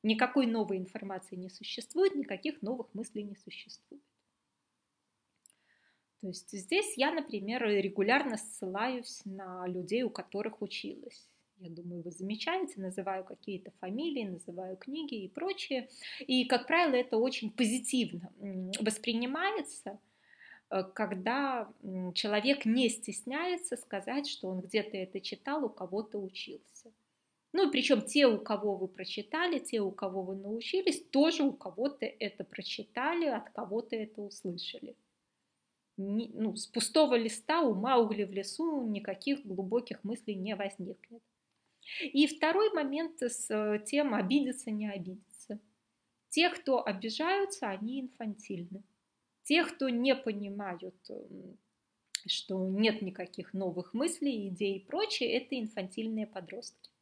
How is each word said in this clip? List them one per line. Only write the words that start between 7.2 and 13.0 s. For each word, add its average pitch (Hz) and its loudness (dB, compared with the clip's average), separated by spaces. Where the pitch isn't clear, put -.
регулярно 208 4
ссылаюсь 233 -4
на 185 -8
людей, 180 0
у 226 0
которых 208 -6
училась. - -10
Я 180 -14
думаю, 175 -8
вы 175 -8
замечаете, 220 -2
называю 190 -4